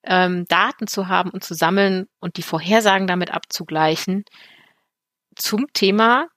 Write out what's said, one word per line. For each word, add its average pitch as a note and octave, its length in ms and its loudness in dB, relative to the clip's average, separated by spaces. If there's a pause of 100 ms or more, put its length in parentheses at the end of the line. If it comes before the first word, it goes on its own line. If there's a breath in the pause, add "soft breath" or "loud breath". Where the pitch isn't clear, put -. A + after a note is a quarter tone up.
ähm, F3+ 420 2
Daten G#3 400 0
zu F#3+ 220 -6
haben F3+ 200 0
und - 140 -12
zu F3 120 -10
sammeln F#3+ 520 2 (120)
und F3 180 -8
die E3+ 60 -8
Vorhersagen F#3+ 640 2
damit F3+ 240 -2
abzugleichen E3 920 -2 (1120 soft breath)
zum A3+ 380 -4
Thema A3+ 640 2